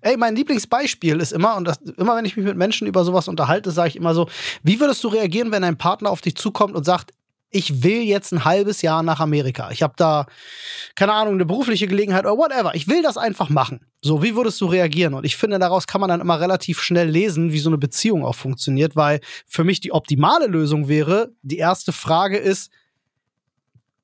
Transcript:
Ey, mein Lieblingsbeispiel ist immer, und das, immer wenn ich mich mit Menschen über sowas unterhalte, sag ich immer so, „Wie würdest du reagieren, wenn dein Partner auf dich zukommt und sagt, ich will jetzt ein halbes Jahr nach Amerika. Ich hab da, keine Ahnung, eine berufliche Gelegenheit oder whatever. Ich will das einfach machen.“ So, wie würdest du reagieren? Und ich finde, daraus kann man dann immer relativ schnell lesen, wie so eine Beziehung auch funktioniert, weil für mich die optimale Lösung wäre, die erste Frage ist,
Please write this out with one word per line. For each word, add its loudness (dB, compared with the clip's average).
Ey, 2
mein 0
Lieblingsbeispiel 0
ist -4
immer, 2
und -4
das, -2
immer 2
wenn -4
ich -6
mich -2
mit -2
Menschen 0
über 2
sowas 0
unterhalte, -2
sag 0
ich -6
immer 0
so, 2
„Wie 2
würdest 2
du -2
reagieren, 0
wenn 0
dein 0
Partner 0
auf -4
dich -4
zukommt -2
und -4
sagt, 0
ich -2
will 2
jetzt -2
ein -2
halbes 2
Jahr 0
nach 0
Amerika. -2
Ich -4
hab -2
da, 2
keine 2
Ahnung, 0
eine 2
berufliche 0
Gelegenheit 0
oder 2
whatever. 0
Ich -4
will 2
das 0
einfach -2
machen.“ 0
So, 2
wie 0
würdest 0
du 2
reagieren? 2
Und -8
ich -2
finde, 0
daraus 2
kann -4
man 0
dann 0
immer 0
relativ -2
schnell 2
lesen, 0
wie 0
so 0
eine 2
Beziehung 0
auch -2
funktioniert, -2
weil 2
für -2
mich 2
die -8
optimale 2
Lösung 0
wäre, 2
die -6
erste 0
Frage 0
ist, -2